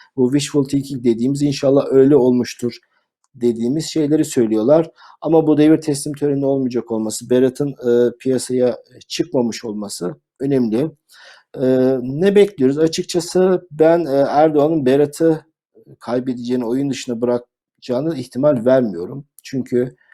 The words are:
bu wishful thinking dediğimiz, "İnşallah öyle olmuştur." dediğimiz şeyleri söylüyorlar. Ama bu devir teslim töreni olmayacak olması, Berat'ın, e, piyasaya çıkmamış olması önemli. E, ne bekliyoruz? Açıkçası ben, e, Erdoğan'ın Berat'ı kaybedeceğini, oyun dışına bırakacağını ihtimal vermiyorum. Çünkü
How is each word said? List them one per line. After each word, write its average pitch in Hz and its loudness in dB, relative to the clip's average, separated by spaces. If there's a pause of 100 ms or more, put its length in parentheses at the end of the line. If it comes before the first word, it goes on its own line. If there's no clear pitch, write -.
(160)
bu 127 0
wishful 143 -2
thinking 135 -4
dediğimiz, 123 0
"İnşallah 139 0
öyle 135 6
olmuştur." 123 0 (680)
dediğimiz 120 -2
şeyleri 151 0
söylüyorlar. 123 2 (320)
Ama 156 2
bu 151 4
devir 156 4
teslim 147 -6
töreni 139 -2
olmayacak 127 -2
olması, 110 -6
Berat'ın, 127 2
e, 120 0
piyasaya 123 -2 (300)
çıkmamış 123 -4
olması 104 -10 (240)
önemli. 135 0 (680)
E, 131 0 (340)
ne 151 0
bekliyoruz? 143 2
Açıkçası 180 -2
ben, 160 4
e, 139 2
Erdoğan'ın 151 2
Berat'ı 147 0 (540)
kaybedeceğini, 123 -6
oyun 135 -4
dışına 120 -8
bırakacağını 123 -6
ihtimal 127 -2
vermiyorum. 123 -2 (180)
Çünkü 127 -4 (180)